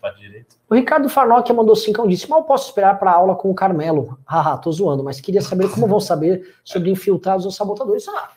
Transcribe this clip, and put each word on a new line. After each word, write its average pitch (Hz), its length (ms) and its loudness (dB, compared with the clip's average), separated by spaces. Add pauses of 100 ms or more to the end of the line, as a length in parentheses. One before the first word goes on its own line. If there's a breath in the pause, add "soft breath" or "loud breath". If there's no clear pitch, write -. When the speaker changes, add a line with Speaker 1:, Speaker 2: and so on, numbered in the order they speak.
Speaker 1:
parte 101 180 -10
direita. 101 380 -20 (120)
Speaker 2:
O 220 60 2
Ricardo 269 320 2
Farnock 240 460 2
mandou 226 220 6
cincão 214 300 -2
e 190 40 2
disse, 180 200 -2
"Mal 311 140 2
posso 269 240 0
esperar 196 320 2
pra 190 140 2
aula 185 220 4
com 196 140 -4
o 185 60 0
Carmelo." 160 680 -2
Haha, 147 320 0
tô 165 160 -6
zoando, 147 320 -2
mas 139 160 -10
queria 196 200 -2
saber 190 300 -2
como 226 160 0
vão 196 140 2
saber 175 520 -2 (120)
sobre 180 240 -4
infiltrados 190 560 -2
ou 190 60 -6
sabotadores. 208 580 -4
Ah, - 280 -10